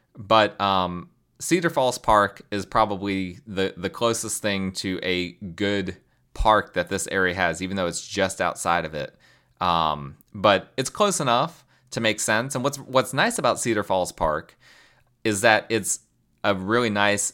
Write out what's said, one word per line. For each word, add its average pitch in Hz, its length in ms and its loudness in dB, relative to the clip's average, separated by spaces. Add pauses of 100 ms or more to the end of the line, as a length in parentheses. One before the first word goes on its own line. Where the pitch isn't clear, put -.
(160)
but, 104 440 4
um, 90 480 0 (300)
Cedar 170 320 0
Falls 127 280 0
Park 104 520 4
is 101 160 -4
probably 98 800 0
the, 95 300 -2
the 90 120 -4
closest 117 540 -2
thing 95 300 -2
to 92 320 -4
a 90 280 -2 (220)
good 98 420 -2 (380)
park 107 400 2
that 104 140 -2
this 98 240 -4
area 92 220 2
has, 87 280 0
even 92 140 -6
though 92 100 0
it's 85 200 -6
just 95 340 -2
outside 85 440 0
of 80 100 -10
it. 71 200 -8 (460)
Um, 80 560 0 (180)
but 101 420 2
it's 131 140 -4
close 208 300 -2
enough 135 440 -2 (280)
to 123 80 -6
make 110 200 0
sense. 117 340 -2
And 123 100 -4
what's, 139 140 -2
what's 131 360 0
nice 202 240 0
about 127 220 0
Cedar 107 240 0
Falls 92 280 0
Park 78 460 -4 (640)
is 104 180 0
that 110 260 4
it's 110 320 -2 (440)
a 104 100 2
really 107 360 0
nice 101 440 0